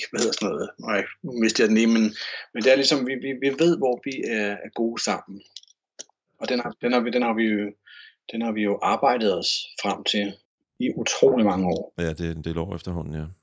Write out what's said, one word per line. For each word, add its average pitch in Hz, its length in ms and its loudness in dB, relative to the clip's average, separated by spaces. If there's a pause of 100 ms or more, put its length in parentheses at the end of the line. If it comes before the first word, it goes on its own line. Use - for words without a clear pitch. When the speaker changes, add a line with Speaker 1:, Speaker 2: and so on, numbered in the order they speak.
(100)
Speaker 1:
hvad 113 100 -4
hedder 113 200 2
sådan 104 80 -2
noget? - 300 -4
Nej, 107 260 -2 (180)
nu 135 180 -8
mister 113 240 4
jeg 107 40 4
den 107 80 4
lige, 113 100 6
men, 113 160 4 (520)
men 117 80 -4
det 131 100 6
er 135 40 8
ligesom, 139 300 2
vi, 135 80 -4
vi, 135 180 -6 (100)
vi 139 60 2 (100)
ved, 165 200 4
hvor 123 260 0
vi 131 220 -6
er, 107 260 -2
er 104 220 -10
gode 117 280 -2
sammen. 95 400 -4 (960)
Og - 80 -6
den 123 120 0
har, 117 200 -8
den 123 120 0
har 123 80 4
vi, 117 100 -2
den 123 120 0
har 117 120 0
vi 113 100 2
jo, 104 280 0 (600)
den 113 100 -4
har 113 100 -2
vi 107 100 -2
jo 101 200 0
arbejdet 110 560 2
os 73 120 -2 (320)
frem 104 220 -4
til 104 280 -2 (460)
i 127 180 -2
utrolig 127 500 4
mange 95 200 2
år. 82 320 -2
Speaker 2:
Ja, 82 140 -2
det 82 160 -6
er - 60 -2
en 78 100 -10
del 82 140 -2
år 92 160 -4
efterhånden, 80 400 -6
ja. 78 100 -6 (180)